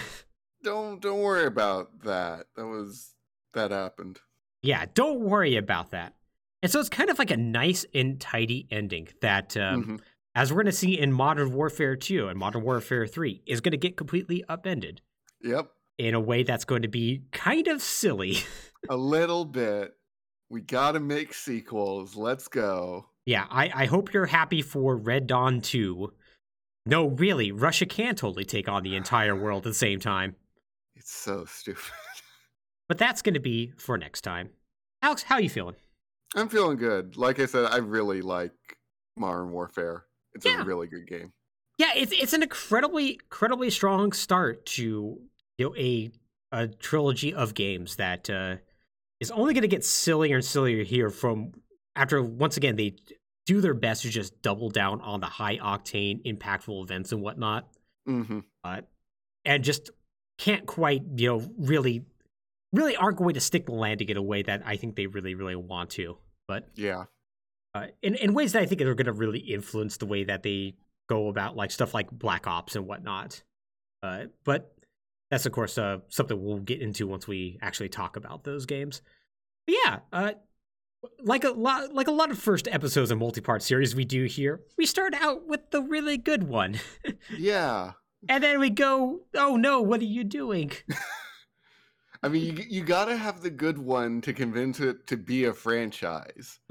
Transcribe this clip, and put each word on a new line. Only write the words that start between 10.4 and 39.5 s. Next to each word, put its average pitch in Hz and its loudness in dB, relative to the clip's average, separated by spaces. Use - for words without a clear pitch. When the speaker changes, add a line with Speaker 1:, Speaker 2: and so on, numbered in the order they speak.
Speaker 2:
we're 190 4
gonna 202 4
see 185 2
in 139 4
Modern 139 4
Warfare 143 0
two 131 -2
and 92 -6
Modern 107 -2
Warfare 120 0
three, 147 -4
is 120 -2
gonna 160 2
get 180 -2
completely 175 -2
upended. 151 -4
Speaker 1:
Yep. 123 0
Speaker 2:
In 113 2
a 117 2
way 120 2
that's 120 0
going 120 2
to 113 -2
be 120 0
kind 320 2
of 311 0
silly. 170 0
<laughs> - -16
Speaker 1:
A 131 -2
little 165 2
bit. 110 -2
We 117 -8
gotta 147 2
make 147 -2
sequels. 101 -4
Let's 113 -2
go. 95 -2
Speaker 2:
Yeah, 104 2
I, 139 2
I 131 2
hope 196 0
you're 190 2
happy 160 4
for 135 0
Red 120 0
Dawn 127 2
two. 98 -2
No, 151 4
really, 139 4
Russia 151 2
can 226 -2
totally 95 -4
take 101 -2
on 101 0
the 95 -4
entire 104 4
world 98 -2
at 113 0
the 107 -4
same 98 2
time. 95 -2
Speaker 1:
It's - -18
so 98 -6
stupid. - -12
<laughs> - -16
Speaker 2:
But 170 -2
that's 240 2
gonna 170 2
be 120 -2
for 123 -4
next 73 -10
time. 90 -8
Alex, - 2
how 277 4
you 196 2
feeling? 87 -8
Speaker 1:
I'm 220 0
feeling 190 4
good. 101 0
Like 127 4
I 135 4
said, 120 4
I 113 2
really 104 2
like 90 -2
Modern 90 -2